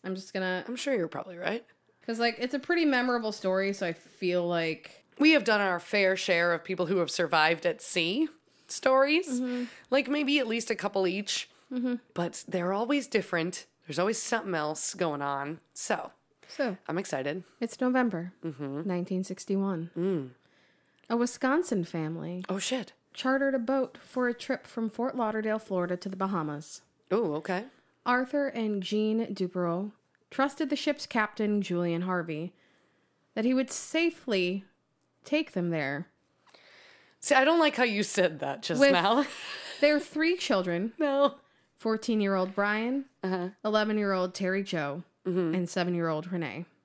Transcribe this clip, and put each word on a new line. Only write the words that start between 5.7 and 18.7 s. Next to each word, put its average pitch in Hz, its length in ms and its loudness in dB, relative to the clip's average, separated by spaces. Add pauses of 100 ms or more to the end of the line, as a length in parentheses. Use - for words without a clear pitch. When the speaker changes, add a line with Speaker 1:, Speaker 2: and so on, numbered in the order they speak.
Speaker 2:
fair 190 380 2
share 175 380 2
of 160 100 -4
people 180 220 -2
who 190 100 2
have 170 140 2
survived 165 560 4
at - 160 0
sea 190 460 0 (400)
stories. 285 600 4
Speaker 1:
Mm-hmm. 247 360 -2 (260)
Speaker 2:
Like, 269 180 2
maybe 285 300 2
at 254 80 2
least 226 240 -2
a 220 40 2
couple 202 320 0
each. 196 440 -2 (200)
Speaker 1:
Mm-hmm. 247 260 -2 (180)
Speaker 2:
But - 340 -4
they're 180 240 0
always 247 340 0
different. 175 600 -2 (200)
There's 147 120 -6
always 208 220 2
something 202 340 -2
else 156 400 -2
going 160 260 0
on. 143 400 -4 (140)
So, 165 380 -4 (360)
Speaker 1:
So, 233 300 -4 (100)
Speaker 2:
I'm 160 80 -2
excited. 180 480 -4 (160)
Speaker 1:
it's 233 220 -6
November 233 500 0 (100)
Speaker 2:
Mm-hmm. 143 460 -6